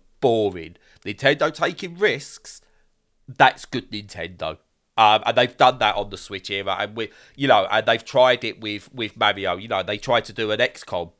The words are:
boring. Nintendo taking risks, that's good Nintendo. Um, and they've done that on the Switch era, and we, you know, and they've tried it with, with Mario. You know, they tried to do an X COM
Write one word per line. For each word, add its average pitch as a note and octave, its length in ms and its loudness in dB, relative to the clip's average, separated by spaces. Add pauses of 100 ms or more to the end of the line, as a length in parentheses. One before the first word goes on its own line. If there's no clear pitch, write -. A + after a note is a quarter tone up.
(200)
boring. G2 560 0 (300)
Nintendo D3+ 480 0
taking E3+ 440 -6
risks, - 640 -6 (680)
that's - 380 2
good - 260 -8
Nintendo. F2 680 -10 (400)
Um, G#2+ 280 6
and A#2 120 0
they've B2 200 0
done B2+ 220 4
that G#2+ 160 2
on G2+ 140 -6
the F#2+ 80 -12
Switch - 320 -12
era, G2 300 -4
and G#2 160 -6
we, A2 140 -6 (260)
you C3+ 140 -2
know, G#2 200 6
and A2 160 2
they've A#2 180 0
tried B2 420 2
it A2 160 -8
with, G#2 320 -10
with A2+ 240 -8
Mario. G2 400 0
You G2+ 100 -14
know, G2 160 -2
they G#2 140 -6
tried A#2 280 0
to G#2 80 -18
do G#2+ 180 -2
an G#2+ 100 0
X - 240 -2
COM F2 340 -6